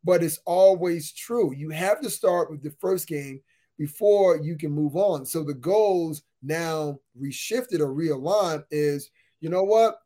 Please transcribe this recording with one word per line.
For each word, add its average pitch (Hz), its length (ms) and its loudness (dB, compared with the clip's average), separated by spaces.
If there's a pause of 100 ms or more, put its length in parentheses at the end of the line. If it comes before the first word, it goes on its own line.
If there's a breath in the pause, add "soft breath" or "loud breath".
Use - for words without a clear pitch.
but 170 200 4
it's 156 220 -4
always 175 640 4
true. 220 420 -2
You 143 160 -10
have 185 320 -2
to 247 80 -6
start 175 400 0
with 147 140 -14
the 151 160 -8
first 190 280 -2
game 139 340 -10 (360)
before 190 600 2
you 156 200 -6
can 151 140 -6
move 147 240 -2
on. 175 300 0
So 160 180 -6
the 147 100 -6
goals 175 720 0 (180)
now 156 580 -4 (200)
reshifted 180 600 -4
or 139 140 0
realigned 156 800 0
is, 147 400 -2 (280)
you 160 100 -8
know 185 140 0
what? 220 420 4